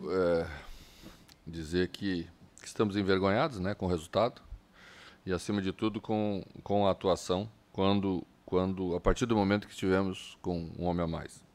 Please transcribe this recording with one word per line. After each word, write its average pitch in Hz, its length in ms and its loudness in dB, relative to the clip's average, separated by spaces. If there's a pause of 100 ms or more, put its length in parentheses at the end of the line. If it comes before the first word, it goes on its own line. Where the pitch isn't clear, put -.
é, 85 380 2 (960)
dizer 82 440 -2
que, 90 360 -4 (360)
que - 60 -18
estamos 101 280 -2
envergonhados, 98 640 2
né, 95 140 -2
com 92 140 -4
o - 20 0
resultado 98 520 0 (840)
e, 92 80 -2
acima 101 280 -2
de 92 120 -2
tudo, 110 260 -2
com, 104 460 -2 (180)
com 101 240 2
a 92 40 6
atuação 92 580 0 (240)
quando, 95 520 2 (200)
quando, 92 500 0
a 85 60 -4
partir 95 240 2
do 113 100 2
momento 101 320 2
que - 60 -20
estivemos 95 680 0
com 85 280 -4 (100)
um 87 60 -4
homem 87 180 0
a 82 40 0
mais. - 360 -10 (120)